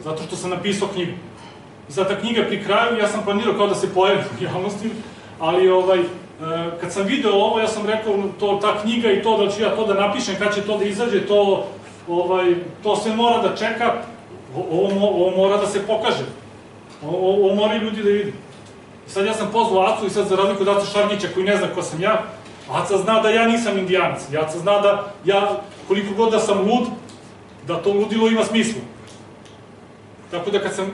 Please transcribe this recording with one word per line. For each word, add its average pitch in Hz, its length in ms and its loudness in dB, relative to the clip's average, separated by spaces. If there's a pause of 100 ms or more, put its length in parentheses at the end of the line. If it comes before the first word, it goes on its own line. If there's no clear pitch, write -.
zato 156 200 -6
što 175 120 -10
sam 180 140 -6
napisao 185 380 -2
knjigu. 180 240 -4 (760)
I 147 40 -14
sad 185 140 0
ta 196 120 -2
knjiga 226 280 0
pri 196 160 -4
kraju, 226 340 2
ja 208 100 0
sam - 160 -4
planirao 202 340 0
kao 202 100 2
da 196 80 0
se - 180 -4
pojavim 185 300 4 (160)
u - 40 -6
javnosti, 196 460 -6 (500)
ali, 180 300 4
ovaj, 185 300 4
e, 175 60 2 (760)
kad 170 120 -8
sam 196 100 -2
video 220 300 0
ovo, 220 260 4
ja 220 80 2
sam 208 200 -4
rekao, 220 260 0 (260)
„To, 202 220 0
ta 202 200 0
knjiga 233 300 0
i - 120 2
to, 220 140 2
da 202 60 4
li 185 80 0
ću 220 100 -4
ja 196 140 0
to 214 100 0
da 202 80 2
napišem, 196 460 0
kad 202 160 0
će 202 60 -2
to 202 160 -2
da 196 60 0
izađe, 202 440 0
to, 202 400 4 (400)
ovaj, 175 480 2 (280)
to 208 120 2
sve 220 200 -2
mora 233 260 4
da 190 140 0
čeka, 226 380 0 (640)
o-, 156 160 -6
ovo 190 180 2
mo-, 196 260 2
ovo 180 220 2
mora 196 200 4
da - 100 0
se - 200 -4
pokaže. 220 380 0 (800)
O-, 151 40 -6
o-, 185 360 2
ovo 196 100 2
moraju 214 260 2
ljudi 214 220 -6
da 202 60 4
vide.” 202 240 0 (760)
I - 20 -18
sad 196 160 -2
ja 220 80 0
sam - 180 -4
pozvao 190 320 4
Acu 202 220 2
i 185 40 -2
sad 196 180 0
za 185 80 0
razliku 196 260 2
od 190 60 0
Ace 202 240 2
Šargića 208 420 0
koji 185 120 0
ne 202 120 4
zna 180 180 0
ko 180 60 -4
sam 160 200 -6
ja, 220 220 0 (480)
Aca 185 260 0
zna 220 220 2
da 220 100 4
ja 226 180 4
nisam 220 300 2
Indijanac, 180 440 0 (200)
Aca 160 180 -4
zna 202 200 2
da 202 320 2 (140)
ja, 196 340 2 (280)
koliko 202 260 -2
god 220 180 2
da 214 80 4
sam 196 200 2
lud, 226 280 2 (800)
da 165 140 -2
to 202 120 2
ludilo 220 340 2
ima 220 160 4
smisla. - 380 0 (1500)
Tako 175 200 -6
da 202 80 4
kad - 160 -4
sam 196 180 -4